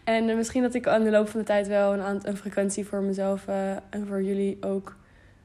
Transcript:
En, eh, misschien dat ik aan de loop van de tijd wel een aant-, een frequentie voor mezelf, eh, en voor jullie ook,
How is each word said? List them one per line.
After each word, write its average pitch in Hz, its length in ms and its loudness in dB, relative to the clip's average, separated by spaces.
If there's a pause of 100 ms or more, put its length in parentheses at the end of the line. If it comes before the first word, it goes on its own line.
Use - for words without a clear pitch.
En, 226 240 2
eh, 220 80 2
misschien 226 260 0
dat 247 120 0
ik 247 120 0
aan 220 180 4
de 220 60 4
loop 214 180 6
van 220 120 -4
de 208 60 -4
tijd 202 200 2
wel 202 260 2
een 202 80 0
aant-, 196 260 -4
een 202 100 -4
frequentie 196 500 -2
voor 202 140 -4
mezelf, 196 460 -2
eh, 196 240 -2
en 202 360 -8
voor 196 160 -2
jullie 196 380 0
ook, 196 360 -6 (480)